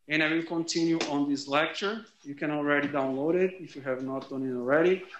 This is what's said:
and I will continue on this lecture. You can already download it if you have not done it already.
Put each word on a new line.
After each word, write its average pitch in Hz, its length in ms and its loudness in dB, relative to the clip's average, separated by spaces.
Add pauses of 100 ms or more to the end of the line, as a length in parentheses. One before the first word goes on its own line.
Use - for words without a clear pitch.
and 156 140 2
I 156 100 2
will 165 120 0
continue 165 540 0 (120)
on 143 180 2
this 139 200 -2
lecture. 165 580 0 (160)
You 143 140 -12
can 151 160 -4
already 143 360 2
download 139 460 0
it 185 260 2
if 156 140 -14
you 139 80 -12
have 131 220 -4
not 135 260 -6
done 135 180 -4
it 127 80 -2
already. 165 460 4 (180)